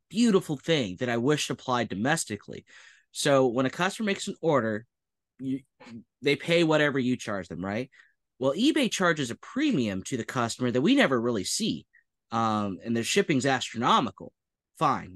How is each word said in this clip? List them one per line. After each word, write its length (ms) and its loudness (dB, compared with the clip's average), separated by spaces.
beautiful 480 2
thing 420 -2
that 120 -2
I 80 0
wish 320 0
applied 400 -2
domestically. 720 -4
So 360 4
when 180 0
a 60 -2
customer 340 -4
makes 220 -4
an 120 -8
order, 460 0
you, 220 -6
they 140 2
pay 280 2
whatever 360 4
you 180 0
charge 300 -8
them, 180 -8
right? 240 -4
Well, 160 0
eBay 360 2
charges 420 0
a 40 -8
premium 680 -2
to 120 -6
the 80 -4
customer 480 -2
that 100 2
we 140 4
never 240 4
really 240 0
see. 440 -4
Um, 540 0
and 100 -2
their 80 0
shipping's 440 2
astronomical. 840 0
Fine, 380 0